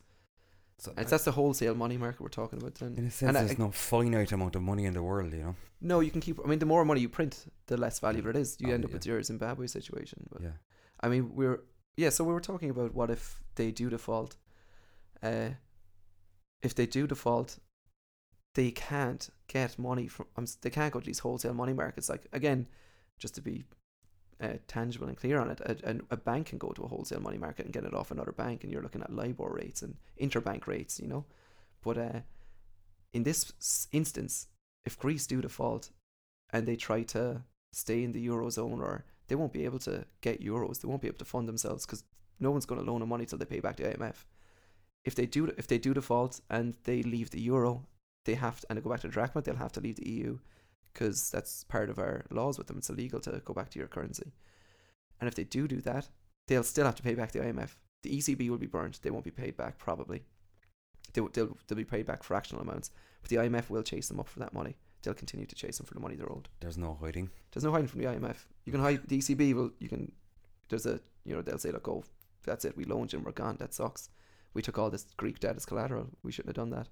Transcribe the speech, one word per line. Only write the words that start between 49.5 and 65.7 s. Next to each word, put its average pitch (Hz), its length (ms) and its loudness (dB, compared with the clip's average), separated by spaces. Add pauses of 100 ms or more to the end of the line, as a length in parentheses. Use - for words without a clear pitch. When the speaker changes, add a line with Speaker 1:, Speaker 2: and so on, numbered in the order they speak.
Speaker 2:
have - 160 -4
to - 80 -6
leave 110 160 -4
the - 120 -6
E 113 160 -2
U 120 160 -4 (520)
'cause - 380 0
that's - 340 -4
part 104 240 0
of 107 100 -4
our - 320 0
laws 131 280 0
with - 80 -8
them. - 120 -8
It's - 120 -4
illegal 127 300 -4
to - 240 -4
go - 100 -6
back 113 160 -4
to - 80 -10
your - 100 -4
currency. - 440 -8 (880)
And 123 60 -2
if 120 80 -2
they 87 100 -2
do 139 220 0
do 127 140 -2
that, 127 300 -2 (360)
they'll 127 160 6
still 147 220 4
have 123 120 4
to - 60 -12
pay 120 120 2
back 117 180 -2
the 123 100 0
I 127 60 0
M 123 100 -2
F. - 220 -8 (220)
The 139 120 -2
E 143 60 2
C 143 140 2
B 123 160 0
will 120 80 0
be - 80 -4
burnt. - 360 -4
They 73 80 0
won't 117 140 -4
be 82 60 -8
paid - 260 -6
back, 62 220 -6
probably. - 460 -4 (880)
They 120 80 2
w-, - 100 -2
they'll, 107 240 0 (100)
they'll 107 100 -2
be 110 80 -2
paid 107 220 -2
back - 160 -4
fractional - 400 -2
amounts, - 280 -6 (320)
but - 80 -6
the 117 80 4
I 117 80 6
M 120 80 2
F 117 160 0
will 110 120 0
chase - 260 -4
them 98 120 -4
up - 80 -6
for - 120 -10
that - 120 -8
money. - 240 -6 (260)
They'll - 100 -2
continue - 320 -8
to - 100 -14
chase - 220 -8